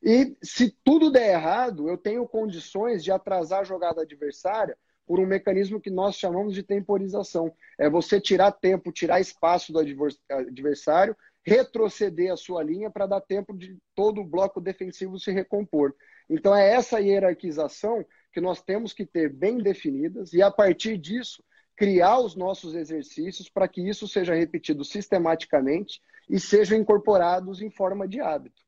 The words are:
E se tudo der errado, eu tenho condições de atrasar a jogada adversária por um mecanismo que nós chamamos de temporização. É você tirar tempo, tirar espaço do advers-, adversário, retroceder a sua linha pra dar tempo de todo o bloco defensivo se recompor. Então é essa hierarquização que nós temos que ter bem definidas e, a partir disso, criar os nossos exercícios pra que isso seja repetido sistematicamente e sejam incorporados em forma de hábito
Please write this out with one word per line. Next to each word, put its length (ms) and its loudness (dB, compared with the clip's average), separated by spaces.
E 400 4
se 400 0
tudo 280 6
der 220 6
errado, 560 0
eu 80 -4
tenho 300 -6
condições 760 -6
de 80 -2
atrasar 480 -2
a 40 -4
jogada 380 -4
adversária 720 -6
por 120 0
um 80 2
mecanismo 540 -2
que 100 -10
nós 260 -2
chamamos 380 -4
de 80 -8
temporização. 920 -4
É 120 2
você 300 2
tirar 320 4
tempo, 400 0
tirar 280 0
espaço 520 0
do 60 0
advers-, 400 -2
adversário, 840 0
retroceder 880 0
a 40 -4
sua 260 -8
linha 260 -6
pra 180 -4
dar 140 -2
tempo 320 -6
de 240 -16
todo 260 0
o 40 -8
bloco 360 -2
defensivo 580 -10
se 140 -6
recompor. 600 -2
Então 240 4
é 180 6
essa 280 0
hierarquização 1080 0
que 80 -6
nós 220 -4
temos 300 -4
que 120 -10
ter 240 -2
bem 300 -2
definidas 720 -4
e, 80 4
a 100 6
partir 460 2
disso, 460 -10
criar 440 4
os 160 -4
nossos 380 -6
exercícios 720 -10
pra 180 0
que 200 -6
isso 200 -6
seja 280 -2
repetido 500 -2
sistematicamente 1160 0
e 80 2
sejam 400 4
incorporados 840 2
em 100 -10
forma 360 -4
de 140 -8
hábito 480 -6